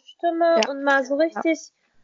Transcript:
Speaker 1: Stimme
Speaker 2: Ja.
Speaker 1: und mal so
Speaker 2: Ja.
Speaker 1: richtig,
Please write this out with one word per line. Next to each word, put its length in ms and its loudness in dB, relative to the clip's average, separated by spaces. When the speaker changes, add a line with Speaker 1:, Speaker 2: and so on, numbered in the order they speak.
Speaker 1:
Stimme 580 0
Speaker 2:
Ja. 60 -4
Speaker 1:
und 140 -8
mal 200 2
so 160 -6
Speaker 2:
Ja. 60 2
Speaker 1:
richtig, 320 -2